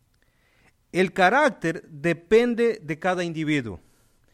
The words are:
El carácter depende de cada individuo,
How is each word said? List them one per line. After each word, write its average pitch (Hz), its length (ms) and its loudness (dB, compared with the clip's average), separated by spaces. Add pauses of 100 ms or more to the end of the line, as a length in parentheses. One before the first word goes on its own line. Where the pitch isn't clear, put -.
(920)
El 185 220 0
carácter 196 760 0
depende 214 960 0
de 151 160 -8
cada 185 260 -2
individuo, 151 540 -4 (560)